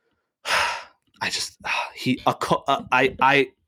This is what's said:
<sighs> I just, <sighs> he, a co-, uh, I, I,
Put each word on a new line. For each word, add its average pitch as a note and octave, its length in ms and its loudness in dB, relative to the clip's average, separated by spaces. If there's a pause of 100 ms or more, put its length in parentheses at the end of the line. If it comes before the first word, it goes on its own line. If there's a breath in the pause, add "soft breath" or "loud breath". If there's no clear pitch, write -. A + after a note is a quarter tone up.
(440)
<sighs> - 20 -16 (760 loud breath)
I - 100 -4
just, - 280 -8 (180)
<sighs> - 180 -6
he, - 300 -2
a B2+ 100 2
co-, - 340 -2
uh, C3+ 140 0 (100)
I, B2+ 280 2
I, C#3 300 4 (180)